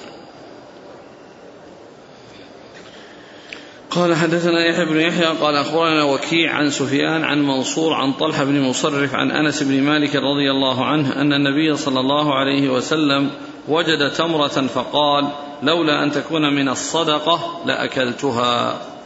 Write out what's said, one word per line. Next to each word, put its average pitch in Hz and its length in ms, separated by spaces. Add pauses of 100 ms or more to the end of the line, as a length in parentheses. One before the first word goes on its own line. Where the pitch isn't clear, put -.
(4000)
قال: 175 240
"حدثنا 170 520
يحيى 170 180
بن 156 160
يحيى 170 260
قال: 151 300
أخبرنا 156 460
وكيع 143 520
عن 143 160
سفيان 143 540
عن 143 180
منصور 139 520
عن 131 180
طلحة 147 320
بن 143 160
مصرف 139 540
عن 135 160
أنس 147 320
بن 135 200
مالك 147 340
رضي 139 340
الله 131 340
عنه 139 280
أن 147 200
النبي 143 440
صلى 131 240
الله 143 340
عليه 139 360
وسلم 139 600 (380)
وجد 147 440
تمرة 151 640
فقال: 143 540 (340)
'لولا 147 420
أن 143 80
تكون 143 420
من 139 140
الصدقة 156 1000
لأكلتها.'" 120 1120 (260)